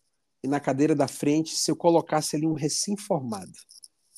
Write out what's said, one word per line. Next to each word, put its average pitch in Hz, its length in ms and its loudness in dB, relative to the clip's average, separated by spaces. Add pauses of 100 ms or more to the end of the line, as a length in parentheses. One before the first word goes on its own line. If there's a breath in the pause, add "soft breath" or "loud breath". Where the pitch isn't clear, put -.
(420)
e 131 60 -4
na 143 100 0
cadeira 143 360 2
da 143 120 2
frente, 151 500 0
se - 140 -2
eu 156 60 0
colocasse 156 580 2
ali 156 120 0
um 160 80 0
recém-formado 143 1000 -4 (640)